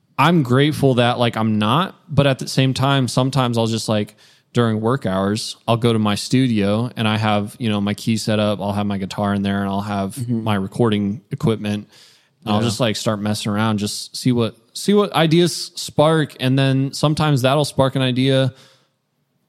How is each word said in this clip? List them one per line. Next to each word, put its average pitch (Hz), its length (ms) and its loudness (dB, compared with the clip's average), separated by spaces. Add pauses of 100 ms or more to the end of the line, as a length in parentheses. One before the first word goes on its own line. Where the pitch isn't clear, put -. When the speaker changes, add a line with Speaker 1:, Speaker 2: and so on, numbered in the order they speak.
(180)
Speaker 1:
I'm 160 240 4
grateful 131 540 2
that, 120 240 2
like, 117 180 0
I'm 110 220 0
not, 123 360 0 (140)
but 143 160 2
at 135 140 2
the - 80 -10
same 131 260 0
time, 135 340 2
sometimes 127 500 0
I'll 113 100 2
just, 113 200 -4
like, 107 280 -2 (380)
during 113 280 0
work 123 240 0
hours, 98 500 -2 (120)
I'll 117 100 2
go 117 160 2
to 110 60 0
my 104 160 2
studio 113 800 0
and 110 120 -2
I 107 100 0
have, 107 420 0
you 113 100 -2
know, 104 100 0
my 101 140 -2
key 113 240 -2
set 107 220 -2
up, 104 200 0
I'll 101 140 -4
have 104 140 -2
my 101 100 -4
guitar 101 380 -2
in 98 80 -2
there 98 160 -2
and 98 100 -4
I'll 98 120 -4
have 101 340 -6
Speaker 2:
Mm-hmm. 117 280 -4
Speaker 1:
my 110 120 0
recording 104 720 -2
equipment. 104 580 -4 (560)
And 107 100 -2
I'll 104 80 2
Speaker 2:
Yeah. 117 60 0
Speaker 1:
just, 104 120 -4
like, 110 160 0
start 107 260 -4
messing 104 300 -4
around, 107 260 0
just - 400 -6
see 131 140 0
what, 117 260 -2 (160)
see - 220 0
what 208 180 2
ideas 165 600 2
spark. 156 640 0
And 127 180 2
then 135 340 2
sometimes 147 520 2
that'll 139 220 2
spark 135 300 0
an 135 60 0
idea 131 500 2 (960)